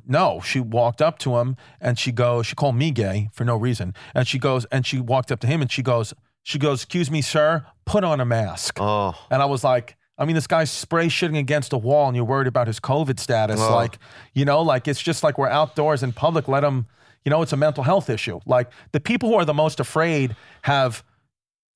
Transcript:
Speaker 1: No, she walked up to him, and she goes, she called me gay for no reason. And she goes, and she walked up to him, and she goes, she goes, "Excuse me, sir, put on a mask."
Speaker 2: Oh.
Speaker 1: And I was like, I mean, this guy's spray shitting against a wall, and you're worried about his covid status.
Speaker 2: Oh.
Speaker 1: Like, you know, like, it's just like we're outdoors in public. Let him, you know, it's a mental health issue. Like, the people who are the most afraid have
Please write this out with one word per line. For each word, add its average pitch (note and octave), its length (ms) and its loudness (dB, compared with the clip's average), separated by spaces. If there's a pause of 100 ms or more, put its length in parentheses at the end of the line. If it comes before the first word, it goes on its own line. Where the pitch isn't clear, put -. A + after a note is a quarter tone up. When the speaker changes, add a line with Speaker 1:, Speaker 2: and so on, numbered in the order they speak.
Speaker 1:
No, B2+ 380 0
she C3 160 -2
walked A#2 400 -2
up D#3+ 180 0
to B2+ 200 -2
him, B2+ 180 -2 (240)
and A#2+ 180 0
she B2+ 140 -2
goes, A#2+ 340 0
she - 80 -10
called C3+ 220 0
me D3+ 140 0
gay G#2 420 -2
for - 100 -6
no A#2 140 0
reason. G#2+ 360 -4 (220)
And B2+ 100 -2
she C3+ 140 -4
goes, C3 320 0
and C3 140 -2
she C3 160 -4
walked B2 280 -2
up A#2+ 120 -4
to A#2 60 -2
him, D#3 140 0
and C3 80 -2
she - 120 -4
goes, A#2 320 -2 (280)
she - 160 -8
goes, C#3+ 260 0
"Excuse E3+ 280 -4
me, D#3 100 -2
sir, D#3 440 2 (200)
put G3+ 200 2
on D3+ 160 0
a B2 40 0
mask." A2+ 540 -2
Speaker 2:
Oh. G2+ 340 0 (160)
Speaker 1:
And C3 120 2
I C#3 40 4
was C#3 200 -2
like, - 320 0 (180)
I - 100 -4
mean, D#3+ 100 0
this D#3 100 0
guy's D#3+ 240 0
spray E3 380 -2
shitting D#3 320 0
against C#3+ 340 -2
a C3+ 40 0
wall, C#3 300 2
and B2 80 -2
you're A#2+ 80 0
worried C3+ 240 0
about B2 200 0
his A2 120 -6
covid C#3 400 0
status. G#2+ 400 0
Speaker 2:
Oh. A2 140 4
Speaker 1:
Like, A#2 240 0 (380)
you C3+ 100 2
know, C#3+ 160 4
like, D3 260 0
it's C#3+ 140 -2
just - 220 -2
like C#3+ 160 0
we're C#3 100 2
outdoors D3 540 2
in B2+ 100 -2
public. D#3 340 0
Let C#3 160 2
him, C3 220 0 (400)
you C#3 60 2
know, D#3 100 4
it's D#3 100 -2
a C#3+ 60 0
mental C#3+ 260 0
health D3+ 280 2
issue. G2+ 340 -6
Like, B2 240 2 (220)
the - 80 0
people A#3 300 0
who A3+ 60 4
are F3+ 80 4
the D3+ 120 0
most D#3 240 0
afraid D3 560 0 (280)
have C3+ 400 0 (720)